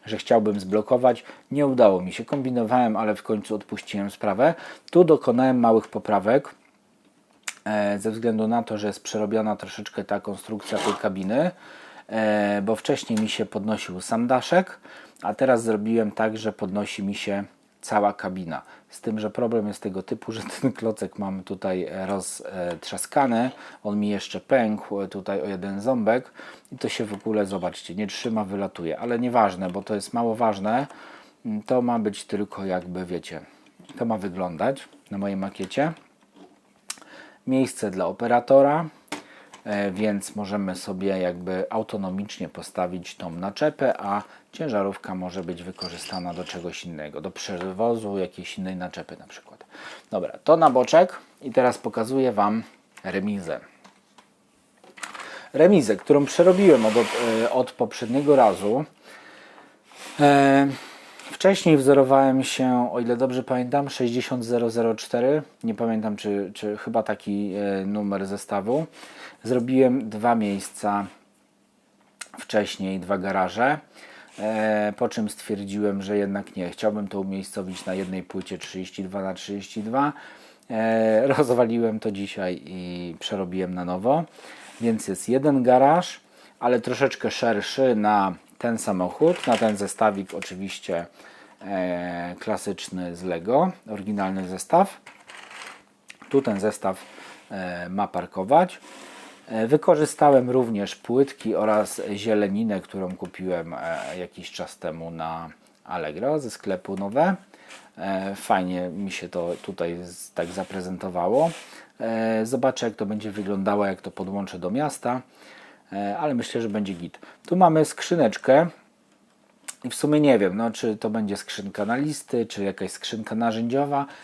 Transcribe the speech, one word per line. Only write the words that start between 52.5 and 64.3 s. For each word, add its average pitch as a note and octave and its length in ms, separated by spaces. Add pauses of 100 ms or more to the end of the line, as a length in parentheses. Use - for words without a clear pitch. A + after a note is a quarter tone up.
remizę. F#2+ 560 (1900)
Remizę, C#3+ 440
którą C#3+ 280
przerobiłem F3 640
od, G#2+ 100
e, A#2 540
od B2 220
poprzedniego C3 640
razu. G#2+ 480 (1400)
E, C#3 480 (480)
wcześniej F#3 600
wzorowałem C3+ 680
się, B2 480
o A#2+ 80
ile A#2+ 160
dobrze B2+ 260
pamiętam, C3 480
sześćdziesiąt B2 540